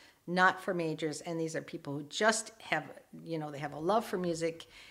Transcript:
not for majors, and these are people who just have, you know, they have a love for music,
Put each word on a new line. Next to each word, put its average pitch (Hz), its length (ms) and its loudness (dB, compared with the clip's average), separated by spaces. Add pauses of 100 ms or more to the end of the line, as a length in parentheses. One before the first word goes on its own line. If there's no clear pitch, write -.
(280)
not 185 360 6
for 202 100 0
majors, 160 480 -2
and 165 180 -4
these 160 160 -2
are 143 60 -2
people 147 320 -8
who 147 160 -4
just - 500 2
have, 156 240 -2 (400)
you 165 140 -2
know, 151 140 -4
they 139 80 -8
have 143 140 -4
a 143 60 -8
love 196 240 4
for 208 140 -4
music, 165 480 -2 (260)